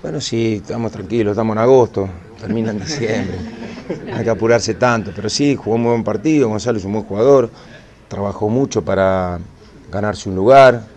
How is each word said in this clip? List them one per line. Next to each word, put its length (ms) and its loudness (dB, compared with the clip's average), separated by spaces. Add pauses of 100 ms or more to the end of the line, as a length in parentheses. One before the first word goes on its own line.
Bueno, 180 -8
sí, 400 -2
estamos 300 -6
tranquilos, 400 -2
estamos 240 -2
en 80 0
agosto, 440 4 (320)
termina 300 -4
en 100 -6
diciembre, 580 -4 (720)
no 80 -8
hay 80 -4
que 60 0
apurarse 460 0
tanto, 400 0
pero 120 -6
sí, 280 0
jugó 220 -2
un 80 0
buen 180 0
partido, 440 0
Gonzalo 300 -2
es 80 -6
un 80 -4
buen 120 -4
jugador, 440 4 (580)
trabajó 420 -6
mucho 360 -2
para 540 0 (520)
ganarse 380 -4
un 60 -4
lugar 500 6 (120)